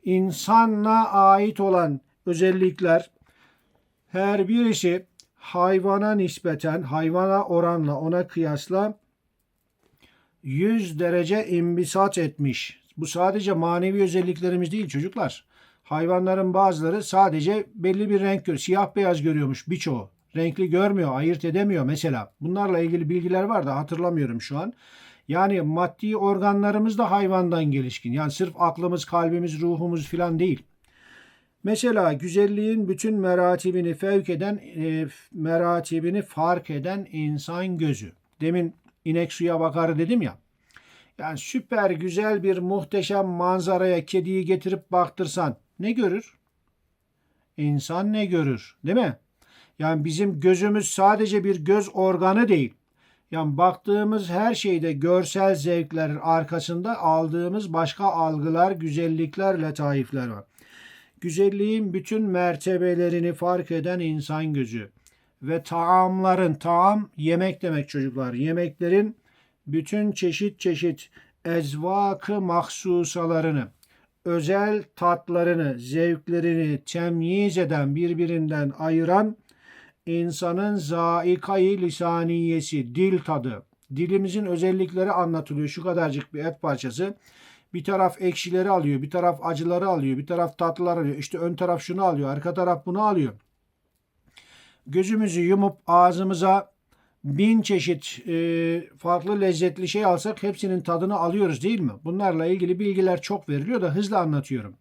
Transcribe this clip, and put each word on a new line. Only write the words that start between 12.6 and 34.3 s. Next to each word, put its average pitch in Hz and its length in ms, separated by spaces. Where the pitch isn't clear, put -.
Bu 156 100
sadece 190 460
manevi 175 500
özelliklerimiz 180 680
değil 208 160
çocuklar. 165 560
Hayvanların 185 720
bazıları 185 480
sadece 190 720
belli 196 360
bir 196 100
renk 196 240
görüyor. 151 160
Siyah 190 360
beyaz 180 260
görüyormuş 147 460
birçoğu. 135 420
Renkli 165 340
görmüyor, 180 460
ayırt 160 280
edemiyor 175 400
mesela. 139 560
Bunlarla 185 380
ilgili 170 320
bilgiler 180 340
var 202 220
da 135 100
hatırlamıyorum 147 640
şu 139 180
an. 208 140
Yani 185 340
maddi 175 540
organlarımız 202 840
da 180 120
hayvandan 185 540
gelişkin. 131 480
Yani 147 180
sırf 175 280
aklımız, 175 460
kalbimiz, 170 560
ruhumuz 170 480
falan 170 300
değil. 170 240
Mesela 208 480
güzelliğin 202 760
bütün 214 260
meratibini 180 800
fevk 196 340
eden, 190 320